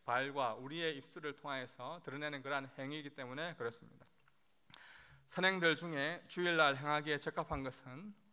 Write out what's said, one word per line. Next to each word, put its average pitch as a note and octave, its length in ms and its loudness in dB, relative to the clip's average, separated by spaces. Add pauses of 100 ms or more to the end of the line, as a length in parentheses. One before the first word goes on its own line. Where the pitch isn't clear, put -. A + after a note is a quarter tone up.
발과 B2+ 520 2
우리의 D3 420 -2
입술을 C#3+ 400 -8
통해서 C3+ 640 -6
드러내는 C#3+ 380 -4
그러한 C3+ 360 0
행위이기 C#3+ 340 -6
때문에 C#3 440 -6
그렇습니다. - 500 -8 (1200)
선행들 F3+ 480 4
중에 D#3+ 520 -2
주일날 D#3+ 480 6
행하기에 D3 440 0
적합한 D#3+ 440 -2
것은, C3+ 500 -8 (200)